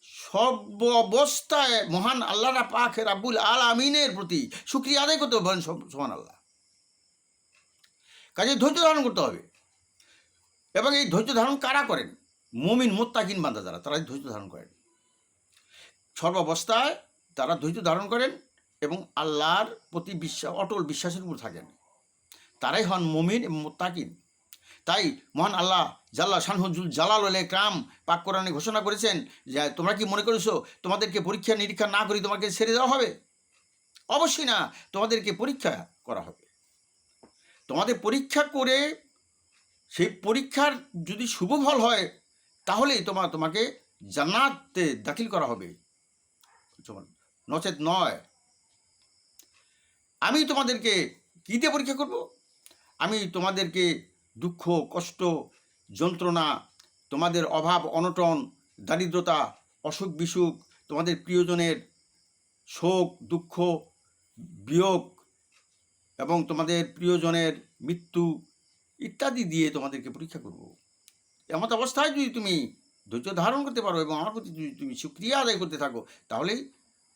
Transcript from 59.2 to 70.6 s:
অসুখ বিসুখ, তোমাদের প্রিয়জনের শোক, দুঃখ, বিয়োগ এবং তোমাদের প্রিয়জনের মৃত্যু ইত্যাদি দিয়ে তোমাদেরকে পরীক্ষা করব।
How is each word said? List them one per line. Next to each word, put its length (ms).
অসুখ 240
বিসুখ, 540
তোমাদের 360
প্রিয়জনের 680
শোক, 580
দুঃখ, 540
বিয়োগ 840
এবং 260
তোমাদের 420
প্রিয়জনের 720
মৃত্যু 640
ইত্যাদি 440
দিয়ে 260
তোমাদেরকে 400
পরীক্ষা 300
করব। 360